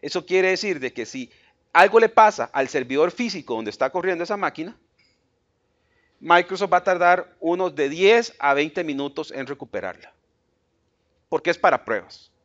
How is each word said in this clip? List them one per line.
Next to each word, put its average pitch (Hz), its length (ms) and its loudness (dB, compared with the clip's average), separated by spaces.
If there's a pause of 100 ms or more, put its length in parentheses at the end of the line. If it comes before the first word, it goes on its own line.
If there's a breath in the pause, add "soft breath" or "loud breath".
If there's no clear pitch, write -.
Eso 160 240 -8
quiere 185 240 2
decir 185 320 -4
de 123 100 -6
que 113 140 -10
si 127 260 -14 (400 soft breath)
algo 202 280 6
le 226 100 4
pasa 208 420 4
al 135 160 -2
servidor 131 440 -2
físico 165 440 -8
donde 110 160 -6
está 131 180 -4
corriendo 175 340 -4
esa 208 140 -6
máquina, 170 380 -8 (1400)
Microsoft 175 540 2
va 180 40 4
a 180 60 0
tardar 180 560 0
unos 175 360 -2
de 143 140 -2
diez 202 500 2
a 143 140 2
veinte 151 300 -2
minutos 143 480 -8
en 135 140 -10
recuperarla. - 680 -12 (1160)
Porque 160 200 -4
es 165 80 -2
para 156 260 2
pruebas. - 480 -8 (140)